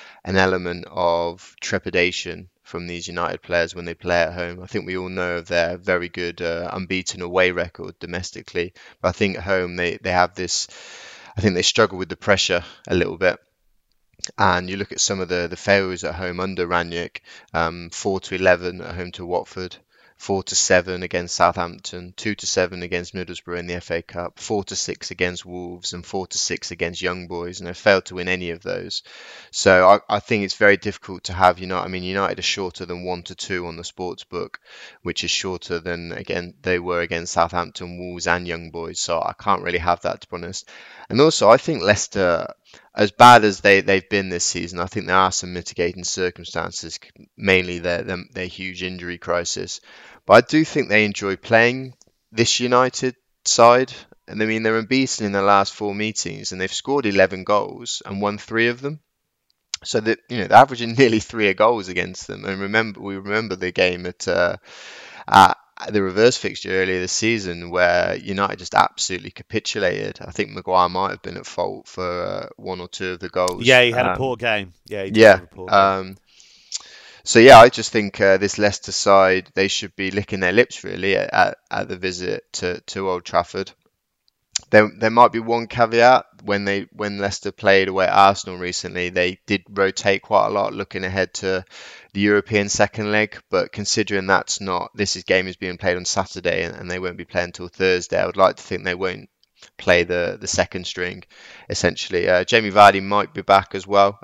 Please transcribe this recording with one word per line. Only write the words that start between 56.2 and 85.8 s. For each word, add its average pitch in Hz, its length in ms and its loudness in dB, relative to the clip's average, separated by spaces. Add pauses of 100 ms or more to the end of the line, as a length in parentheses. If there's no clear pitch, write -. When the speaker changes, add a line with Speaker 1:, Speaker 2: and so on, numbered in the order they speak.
Speaker 1:
and 92 80 -8
they've 95 120 -4
scored 139 320 -2
eleven 95 400 2
goals 101 600 -4
and 101 160 -6
won 101 160 -4
three 113 300 -2
of 120 120 -6
them. 147 200 -10 (800)
So - 180 -2
that, 110 200 -2 (100)
you 120 80 -6
know, 95 80 -2
they're 104 100 6
averaging 120 380 4
<laughs> 117 40 -8
nearly 113 220 4
three 104 320 -2
goals 104 360 2
against 92 380 -8
them. 101 200 -12
And 98 160 -6
remember, 104 400 -2
we 98 140 -8
remember 98 400 -4
the 92 160 -4
game 90 340 0
at, - 200 -10
uh, 90 300 0 (720)
at 95 280 6 (340)
the 104 120 2
reverse 101 360 4
fixture 98 320 -8
earlier 92 300 0
this 90 120 -4
season 92 560 -4
where 87 480 2
United 98 440 -4
just 92 140 -10
absolutely 95 560 0
capitulated. 101 920 -4
I - 80 -16
think 104 220 -6
Maguire 92 360 0
might 92 220 -4
have 95 100 -10
been 95 160 -14
at 92 80 -14
fault 98 420 -6
for, 90 380 -6
uh, 95 320 -8
one 92 240 -8
or 90 80 -12
two 95 200 -8
of 90 100 -8
the 92 100 -10
goals. 90 380 -2
Speaker 2:
Yeah, 127 160 8
he 120 80 4
had 120 160 0
a 92 60 0
Speaker 1:
Um, 90 40 -2
Speaker 2:
poor 127 200 -6
game. 107 360 -4 (140)
Yeah, 101 180 -8
he 98 60 -8
did 107 100 4
Speaker 1:
yeah, 107 120 12
Speaker 2:
have 98 100 4
a 87 60 -20
poor 92 180 -16
game. 104 80 -2
Speaker 1:
um, 95 420 2 (1080)
so, 123 120 4
yeah, 120 200 12
I 123 120 12
just - 200 -8
think, 104 300 -2
uh, 98 160 6
this 98 220 -2
Leicester 104 340 0
side, 95 600 4
they 98 140 0
should - 280 -6
be 95 140 -4
licking 98 300 -4
their 90 120 0
lips, 120 320 2
really, 98 320 -2
at, 98 160 -2
at, 98 240 2 (140)
at 95 180 -6
the 95 80 -8
visit 90 480 -6 (100)
to, 90 280 -6
to 98 260 -8
Old 90 160 -6
Trafford. 92 480 -4 (960)
There, 107 300 4
there 110 120 0
might 117 220 6
be 113 80 -4
one 117 260 -2
caveat. 120 600 4 (160)